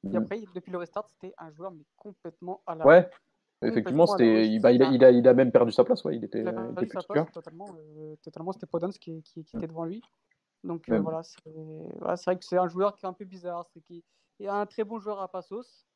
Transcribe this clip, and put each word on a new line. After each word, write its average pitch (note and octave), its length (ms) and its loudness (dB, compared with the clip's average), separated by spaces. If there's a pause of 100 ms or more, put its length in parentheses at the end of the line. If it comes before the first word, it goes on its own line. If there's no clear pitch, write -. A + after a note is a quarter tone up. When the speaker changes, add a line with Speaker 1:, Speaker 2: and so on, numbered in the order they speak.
Speaker 1:
Et G3 40 -8
Speaker 2:
Mhm. G3 80 -4
Speaker 1:
après, G3 240 -4 (140)
depuis F#3 160 -14
le F3+ 80 -10
restart, F3 300 -10
c'était - 300 -20
un D#3+ 120 -20
joueur, E3 200 -16
mais D#3 140 -20 (120)
complètement F3+ 680 -16
à E3+ 80 -10
la D#3+ 120 2
Speaker 2:
Ouais, E3+ 140 10 (600)
Speaker 1:
rue. A2+ 60 -2
Speaker 2:
effectivement, A#2+ 360 2
Speaker 1:
Complètement - 0 -
à G3 140 0
la - 0 -
Speaker 2:
c'était, A2 300 4
Speaker 1:
rue, A2 80 0
Speaker 2:
il, A2 40 -2
bah, A#2+ 120 6
il B2 100 6
a, - 40 6
Speaker 1:
c'était C3 100 0
Speaker 2:
il B2 80 6
a, B2+ 80 12
il B2 160 6
a B2 60 8
même B2+ 160 4
perdu A#2+ 220 2
sa B2 120 4
place, - 200 -2
ouais, - 120 -4
il A2 80 -8
était, A2 160 -6
Speaker 1:
Il A#2+ 80 -6
a - 20 -4
Speaker 2:
il - 40 -6
était A2+ 80 -8
Speaker 1:
perdu A#2 120 -10
Speaker 2:
plus A3 140 -6
Speaker 1:
sa F#3+ 120 -10
Speaker 2:
titulaire. D#3 240 -2
Speaker 1:
place - 100 -16
totalement, E3 360 -18
euh, D#3 520 -18
totalement, E3 300 -12
c'était F#3+ 140 -12
Podence F3 320 -6
qui, D#3+ 240 -16
qui, - 220 -20
qui - 120 -16
était F3 120 -8
devant E3 160 -10
lui. G3 180 -12 (600)
Donc, E3+ 280 -12
euh, - 20 0
Speaker 2:
Même. G#3+ 100 0
Speaker 1:
voilà, D#3+ 200 -6
c'est, - 180 -20 (600)
voilà, - 160 -4
c'est F3+ 140 -6
vrai F#3 80 -2
que - 60 -20
c'est F3+ 140 -4
un F3+ 100 0
joueur G3 280 -4
qui - 100 -16
est - 20 -8
un F3+ 60 -12
peu G#3 100 -20
bizarre, F3 480 -14
c'est E3 80 -20
qu'il E3+ 220 -20 (380)
y G3+ 60 -12
a G3+ 80 -6
un G#3 120 -4
très G#3+ 180 -6
bon A3 140 -12
joueur G3+ 240 -10
à F#3 60 -10
Passos G3 680 -16